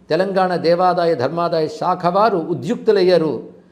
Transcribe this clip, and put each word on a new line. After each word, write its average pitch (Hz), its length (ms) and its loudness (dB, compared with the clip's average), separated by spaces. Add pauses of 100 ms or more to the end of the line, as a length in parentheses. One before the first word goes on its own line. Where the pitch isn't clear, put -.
తెలంగాణ 185 460 0
దేవాదాయ 170 600 2
ధర్మాదాయ 160 520 -2
శాఖ 175 380 -4
వారు 196 320 2
ఉద్యుక్తులయ్యారు. 170 1080 0 (280)